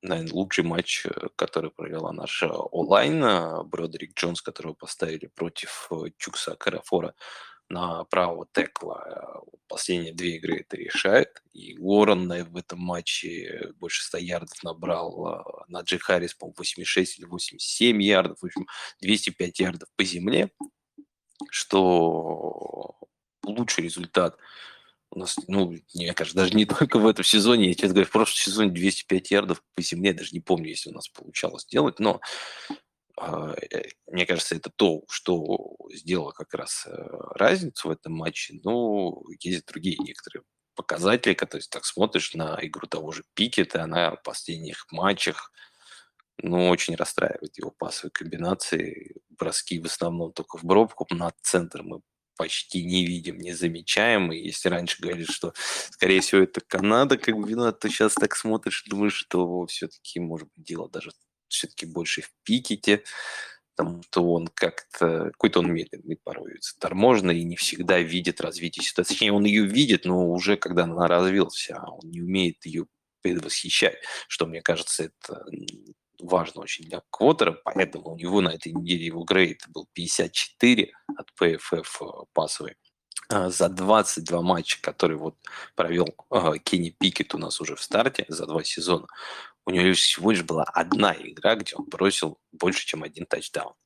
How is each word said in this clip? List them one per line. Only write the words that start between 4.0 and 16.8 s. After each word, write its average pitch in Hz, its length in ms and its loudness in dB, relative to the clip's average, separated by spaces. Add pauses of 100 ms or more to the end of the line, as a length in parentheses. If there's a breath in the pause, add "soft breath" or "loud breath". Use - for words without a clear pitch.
Джонс, 85 260 -2
которого 82 320 -10
поставили - 540 -8
против, - 640 -8
э, 80 260 -6
Чукса - 380 -8
Карафора - 600 -2 (540 loud breath)
на 87 360 -4
правого 87 480 0
текла. - 540 -4
Э, - 420 -14 (180)
последние 85 460 -4
две 85 240 -4
игры 82 220 -2
это - 180 -12
решает. - 640 2 (120)
И - 260 -20
Уоррен 98 480 6
на-, 87 180 -4
в 85 120 -14
этом 87 220 -12
матче 85 1000 -6
больше - 260 -6
ста - 160 -8
ярдов 87 440 -8
набрал. 85 640 -6
Э, - 420 -10
Наджи 87 300 -6
Харрис, 87 360 0
по-моему, 87 220 -18
восемьдесят - 320 -8